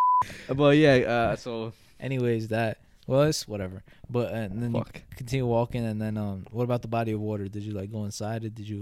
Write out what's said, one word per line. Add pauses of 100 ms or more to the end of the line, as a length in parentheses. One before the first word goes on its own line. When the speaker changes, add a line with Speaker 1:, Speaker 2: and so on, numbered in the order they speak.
(540)
Speaker 1:
But
yeah, (120)
uh,
so (260)
Speaker 2:
Anyways,
that, (280)
well,
it's
whatever. (280)
But,
uh,
and
then
Speaker 1:
Fuck.
Speaker 2:
you
continue
walking,
and
then,
um,
what
about
the
body
of
water?
Did
you,
like,
go
inside
it?
Did
you,